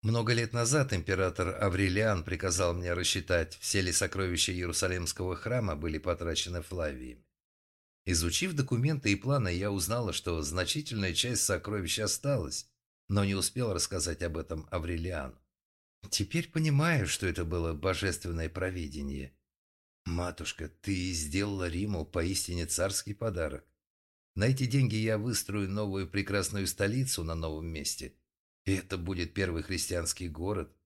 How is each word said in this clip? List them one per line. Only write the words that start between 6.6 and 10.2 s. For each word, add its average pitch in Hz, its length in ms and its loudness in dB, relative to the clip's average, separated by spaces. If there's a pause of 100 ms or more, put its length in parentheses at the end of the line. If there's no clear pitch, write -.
Флавием. 69 640 -6 (840)
Изучив 87 480 2
документы 135 580 2
и 98 40 4
планы, 120 380 2
я 98 160 0
узнала, 101 420 0
что 82 300 -2